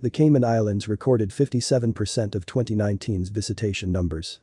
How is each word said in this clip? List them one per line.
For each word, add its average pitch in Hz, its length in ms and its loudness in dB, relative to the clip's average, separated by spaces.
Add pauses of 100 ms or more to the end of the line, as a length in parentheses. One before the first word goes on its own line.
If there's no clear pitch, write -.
the 123 80 -2
Cayman 147 340 4
Islands 107 440 2
recorded 107 440 2
fifty-seven 120 600 0
percent 104 400 -2
of 95 140 -4
twenty 117 260 -2
nineteen's 101 560 0
visitation 101 640 -4
numbers. 85 520 -4